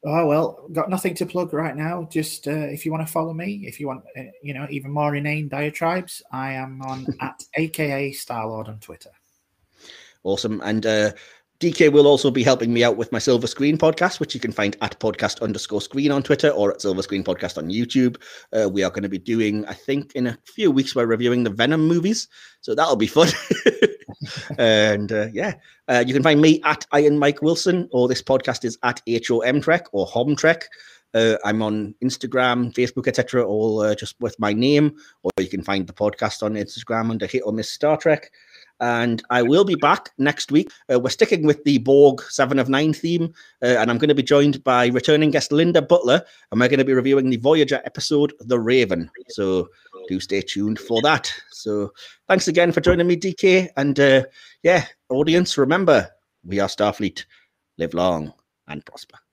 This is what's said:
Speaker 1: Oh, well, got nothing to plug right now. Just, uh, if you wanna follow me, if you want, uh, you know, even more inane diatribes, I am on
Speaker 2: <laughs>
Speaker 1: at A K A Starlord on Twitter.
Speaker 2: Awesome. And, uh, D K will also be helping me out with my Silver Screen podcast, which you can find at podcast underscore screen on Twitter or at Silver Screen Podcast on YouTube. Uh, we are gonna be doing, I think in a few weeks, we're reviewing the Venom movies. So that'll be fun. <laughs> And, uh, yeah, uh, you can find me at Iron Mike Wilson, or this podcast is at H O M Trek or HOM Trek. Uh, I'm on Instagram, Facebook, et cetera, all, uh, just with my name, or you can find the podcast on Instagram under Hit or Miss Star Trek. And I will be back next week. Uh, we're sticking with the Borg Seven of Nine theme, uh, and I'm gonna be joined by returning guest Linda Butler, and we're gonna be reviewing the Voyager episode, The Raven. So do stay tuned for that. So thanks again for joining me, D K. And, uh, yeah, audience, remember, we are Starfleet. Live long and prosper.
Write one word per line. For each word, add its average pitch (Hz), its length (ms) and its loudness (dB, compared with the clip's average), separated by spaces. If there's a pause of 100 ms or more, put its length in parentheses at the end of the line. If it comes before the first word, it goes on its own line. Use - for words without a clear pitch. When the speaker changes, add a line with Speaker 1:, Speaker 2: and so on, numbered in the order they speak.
Speaker 1:
Oh, 156 220 0
well, 156 480 -2
got 156 160 -4
nothing 185 280 -4
to 180 100 -6
plug 180 260 -6
right 151 240 -6
now. 165 340 -8
Just, - 380 -6
uh, 143 40 -6
if 147 340 -8
you 160 40 -4
wanna 160 160 -6
follow 160 280 -6
me, 196 320 -10
if - 120 -18
you 143 80 -10
want, 131 160 -10 (160)
uh, 131 40 -14 (200)
you 147 120 -10
know, 139 160 -10
even 139 200 -10
more 147 240 -2
inane 147 340 -4
diatribes, 156 760 -6 (100)
I 135 200 -8
am 131 280 -12
on 131 320 -10
Speaker 2:
<laughs> - 80 -10
Speaker 1:
at - 320 -12
A 160 160 -2
K 156 220 -4 (180)
A - 40 -8
Starlord 110 560 -10
on 110 100 -16
Twitter. - 320 -20 (1120)
Speaker 2:
Awesome. 98 420 -4
And, 107 220 -2
uh, 107 240 2 (500)
D 170 100 0
K 156 200 4
will 143 160 8
also 143 240 4
be 123 120 -2
helping 120 300 2
me 117 100 2
out 120 140 2
with 113 160 -6
my 117 60 -2
Silver 120 280 2
Screen 143 300 0
podcast, 160 420 0
which - 160 -6
you 127 60 -8
can 117 100 -6
find 104 300 -4
at - 180 -4
podcast - 440 -4
underscore 107 400 -4
screen 143 280 -2
on 139 120 0
Twitter 147 260 2
or 104 240 0
at - 80 -8
Silver 95 220 -2
Screen 98 200 -4
Podcast 87 360 -6
on 78 100 -8
YouTube. 120 480 0 (340)
Uh, 107 200 0
we 95 120 -2
are 92 80 0
gonna 101 200 -6
be 95 80 -8
doing, 107 480 -2
I 101 80 -14
think 143 400 -6
in 123 120 -2
a 117 200 -6
few 208 240 0
weeks, 135 240 0
we're 123 100 2
reviewing 120 400 0
the 110 60 -2
Venom 139 360 0
movies. 175 420 0 (340)
So 110 120 -4
that'll 147 220 2
be 107 100 0
fun. 156 260 4
<laughs> - 60 -4 (1200)
And, 107 540 4
uh, 107 200 -2
yeah, 160 220 -4 (340)
uh, 123 180 4
you 127 60 -4
can 135 100 2
find 151 200 6
me 156 220 6
at 151 280 -2
Iron 147 260 4
Mike 143 220 0
Wilson, 175 500 0
or 123 160 2
this 123 160 -2
podcast 135 420 -2
is 117 180 -4
at 120 240 -2
H 113 240 -2
O 117 100 2
M 127 200 0
Trek 170 320 0
or 190 140 0
HOM 139 300 -2
Trek. 165 300 0 (480)
Uh, 113 300 2
I'm 107 180 0
on 107 320 -6 (100)
Instagram, 123 720 -2
Facebook, - 320 -2
et 117 100 -2
cetera, 120 280 0
all, 107 360 0
uh, 107 140 2
just - 260 -14
with 117 180 -6
my 107 140 0
name, 147 420 2 (280)
or 90 160 -2
you 92 100 -2
can 95 140 -8
find 98 240 -4
the 90 80 -16
podcast 104 480 -2
on 110 120 -4
Instagram 113 560 -6
under 107 160 -4
Hit 123 200 -4
or 107 60 -4
Miss 110 180 -6
Star 151 260 0
Trek. 156 340 0 (520)
And 117 460 -2
I 123 140 2
will 147 220 4
be 190 100 0
back 160 420 0
next 143 340 -2
week. 151 200 2 (200)
Uh, 127 80 4
we're 123 120 -2
sticking 180 340 0
with 147 200 2
the 143 140 4
Borg 135 440 6
Seven 135 360 0
of 127 120 0
Nine 151 240 2
theme, 165 380 -2 (300)
uh, 123 160 4
and 113 120 2
I'm 117 80 0
gonna 147 160 4
be 139 80 0
joined 143 420 2
by 123 220 4
returning 151 440 2
guest 135 220 -2
Linda 165 300 2
Butler, 147 400 4 (280)
and 107 100 0
we're 123 80 4
gonna 135 160 4
be 135 100 2
reviewing 131 340 2
the 127 80 0
Voyager 143 480 2
episode, 147 560 0
The 120 180 0
Raven. 110 520 0 (180)
So 92 400 -2 (400)
do 92 100 -4
stay 98 220 -4
tuned 104 380 -4
for 113 240 -2
that. 147 280 0 (200)
So 104 420 -6 (340)
thanks 190 220 0
again 170 240 2
for 170 80 0
joining 175 260 2
me, 175 100 2
D 175 180 -6
K. 185 420 2
And, 139 240 0
uh, 135 240 6 (380)
yeah, 170 240 4 (240)
audience, 156 480 0
remember, 147 500 2 (340)
we 95 160 -6
are 98 100 0
Starfleet. - 580 -4 (500)
Live 80 160 -6
long 82 400 0 (340)
and 73 200 -12
prosper. - 320 -20 (140)